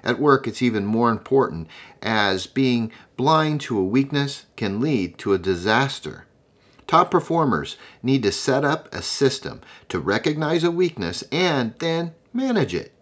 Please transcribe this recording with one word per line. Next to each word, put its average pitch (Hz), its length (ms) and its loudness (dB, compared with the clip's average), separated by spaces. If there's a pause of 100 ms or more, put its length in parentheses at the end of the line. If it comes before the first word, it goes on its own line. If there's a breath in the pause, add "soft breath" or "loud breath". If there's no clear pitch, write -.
At 120 160 -2
work, 139 280 4
it's 113 160 -4
even 110 220 2
more 113 260 2
important, 110 580 0 (340 loud breath)
as 101 440 0
being 123 460 0 (240 loud breath)
blind 151 460 2
to 113 160 -2
a 95 60 2
weakness 139 640 -2 (100)
can 101 240 -4
lead 117 380 -2
to 101 140 0
a 95 60 4
disaster. 95 880 0 (600 soft breath)
Top 170 240 4
performers 156 680 0 (240 loud breath)
need 131 220 2
to 98 80 2
set 139 320 0
up - 280 -2
a 90 80 -8
system - 640 -2 (260 loud breath)
to 92 100 -4
recognize 151 640 0
a 170 80 2
weakness 165 640 -2
and 143 460 0
then 165 340 -4 (220)
manage 233 400 0
it. - 280 -8